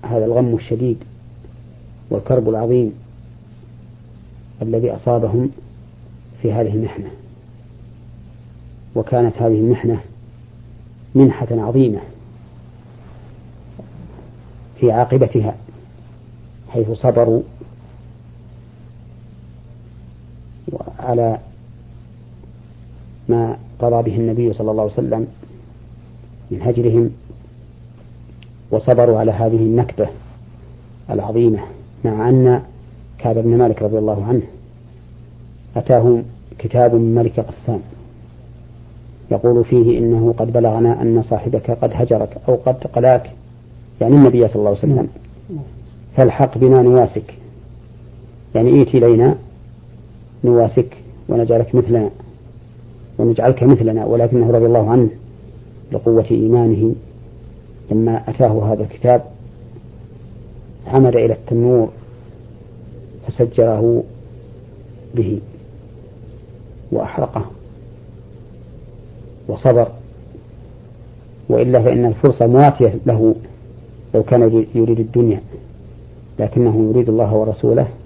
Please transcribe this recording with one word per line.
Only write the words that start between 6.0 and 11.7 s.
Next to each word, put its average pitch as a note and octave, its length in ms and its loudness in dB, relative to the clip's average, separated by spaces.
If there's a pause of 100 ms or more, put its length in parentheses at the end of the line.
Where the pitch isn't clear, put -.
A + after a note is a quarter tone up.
في A2 100 -2
هذه G#2+ 220 -2
المحنة. G#2+ 360 -8 (1900)
وكانت A#2+ 400 -2
هذه A2+ 220 0
المحنة A2+ 420 -2 (1120)
منحة C3 360 2
عظيمة A2+ 500 -2 (2750)